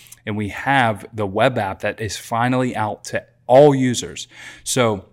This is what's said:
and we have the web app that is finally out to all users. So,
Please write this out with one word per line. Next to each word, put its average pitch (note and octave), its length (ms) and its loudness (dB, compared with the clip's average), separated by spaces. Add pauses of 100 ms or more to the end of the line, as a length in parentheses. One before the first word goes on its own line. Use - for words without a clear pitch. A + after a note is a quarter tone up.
(280)
and G#2 100 -4
we G#2+ 120 -4
have A#2+ 640 -2
the G#2+ 140 -6
web A2 320 0
app F#2+ 220 -4
that G#2 200 -6
is A2 180 -8
finally B2+ 580 -2
out G#2+ 300 -6
to - 200 -8 (220)
all C#3 260 8
users. B2 540 -2 (380)
So, A2+ 480 0